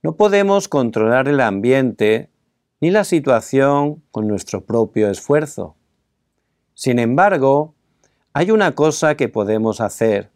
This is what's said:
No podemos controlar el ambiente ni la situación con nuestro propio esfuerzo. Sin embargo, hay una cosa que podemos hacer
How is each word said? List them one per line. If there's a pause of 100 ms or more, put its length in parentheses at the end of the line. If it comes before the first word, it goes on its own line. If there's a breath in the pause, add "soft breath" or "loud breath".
No
podemos
controlar
el
ambiente (500)
ni
la
situación (120)
con
nuestro
propio
esfuerzo. (1000)
Sin
embargo, (600)
hay
una
cosa
que
podemos
hacer